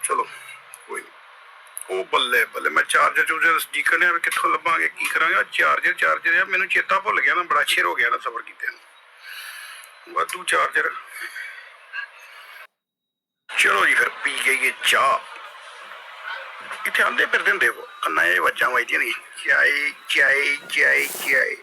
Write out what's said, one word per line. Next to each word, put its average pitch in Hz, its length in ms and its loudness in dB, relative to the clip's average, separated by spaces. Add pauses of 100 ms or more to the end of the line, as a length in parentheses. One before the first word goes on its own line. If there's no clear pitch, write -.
ਚਲੋ, 1047 240 -2 (580)
ਕੋਈ - 160 -8
ਨਹੀਂ। - 100 -20 (760)
ਉਹ 95 140 -2
ਬੱਲੇ - 400 2
ਬੱਲੇ, - 260 -4
ਮੈਂ - 120 2
ਚਾਰਜਰ 147 420 2
ਚੂਰਜਰ 160 360 2 (120)
ਡੀਕਣ 151 260 2
ਡਿਆ 175 140 4
ਵੀ 170 80 0
ਕਿੱਥੋਂ - 300 0
ਲੱਭਾਂਗੇ, 160 380 2
ਕੀ - 160 -8
ਕਰਾਂਗੇ। 175 300 0
ਆਹ - 80 2
ਚਾਰਜਰ, 160 500 2
ਚਾਰਜਰ 170 420 2
ਯਾਰ 185 100 4
ਮੈਨੂੰ 196 240 -2
ਚੇਤਾ 180 320 2
ਭੁੱਲ 202 200 0
ਗਿਆ 147 140 2
ਨਾ, 175 80 2
ਬੜਾ 151 200 2
ਚਿਰ - 220 0
ਹੋ 170 100 0
ਗਿਆ 120 160 0
ਨਾ 127 80 0
ਸਫ਼ਰ 120 240 -6
ਕੀਤੇ - 240 -12
ਨੂੰ। - 140 -8 (1300)
ਵਾਧੂ 180 360 -4
ਚਾਰਜਰ। 156 460 0 (2750)
ਚਲੋ - 280 4
ਜੀ - 80 4
ਫਿਰ - 140 4
ਪੀ - 380 -6
ਗਈ - 200 2
ਇਹ 123 60 2 (120)
ਚਾਹ। 117 340 4 (1700)
ਇੱਥੇ - 160 0
ਆਂਦੇ 123 240 2
ਫਿਰਦੇ 170 240 2
ਹੁੰਦੇ 170 180 2
ਉਹ, - 200 -6 (140)
ਕੰਨਾਂ 82 320 2
'ਚ 92 40 4
ਆਵਾਜ਼ਾਂ 87 320 2
ਵੱਜਦੀਆਂ 123 300 0
ਨੇ, 120 120 -2 (320)
"ਚਾਏ, 147 480 2 (160)
ਚਾਏ, 143 480 2
ਚਾਏ, 143 500 2
ਚਾਏ।" 135 560 0